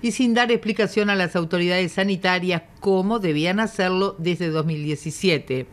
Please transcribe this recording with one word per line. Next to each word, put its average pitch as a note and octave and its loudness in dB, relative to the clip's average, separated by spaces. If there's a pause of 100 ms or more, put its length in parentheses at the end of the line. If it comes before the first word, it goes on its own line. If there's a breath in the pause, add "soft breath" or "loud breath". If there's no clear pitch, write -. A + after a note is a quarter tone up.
y A#3 0
sin A#3 2
dar A#3+ 2
explicación G#3+ 0
a G3+ 2
las F#3 0
autoridades F3 0
sanitarias F3+ 0 (180)
como G3 0
debían F3 0
hacerlo F#3+ 0
desde E3+ -2
dos D#3 0
mil D3+ -2
diecisiete. D3 -2